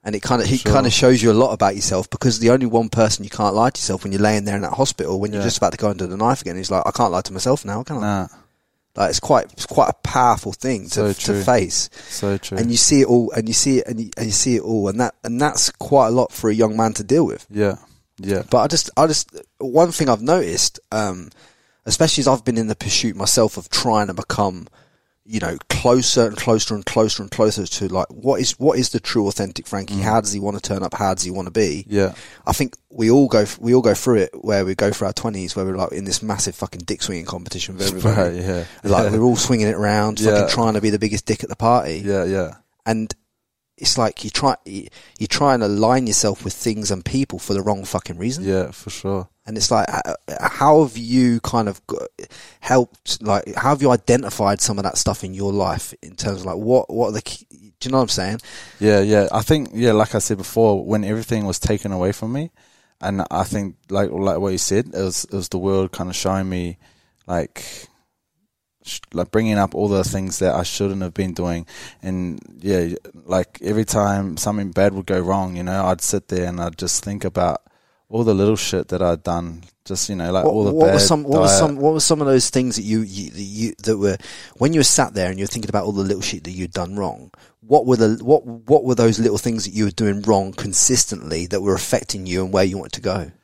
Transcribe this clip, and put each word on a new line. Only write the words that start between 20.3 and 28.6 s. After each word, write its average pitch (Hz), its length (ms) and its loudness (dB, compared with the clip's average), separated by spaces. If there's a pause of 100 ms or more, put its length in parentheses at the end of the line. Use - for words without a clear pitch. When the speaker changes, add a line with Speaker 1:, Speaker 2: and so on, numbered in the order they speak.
Speaker 1:
um, 92 400 -4 (560)
especially 151 360 2
as 131 60 4
I've 131 160 2
been 117 140 0
in 113 100 -2
the 107 80 -2
pursuit 107 400 -2
myself 104 400 2
of 95 140 -14
trying 107 380 2
to 95 60 -8
become, 92 520 -2 (580)
you 110 140 -6
know, 87 180 -4 (120)
closer 123 580 2
and 107 100 -6
closer 113 380 0
and 101 100 -8
closer 110 380 0
and 98 80 -12
closer 110 360 0
to, - 220 -6
like, 90 220 -2
what 123 300 -2
is, - 180 -2
what 139 200 2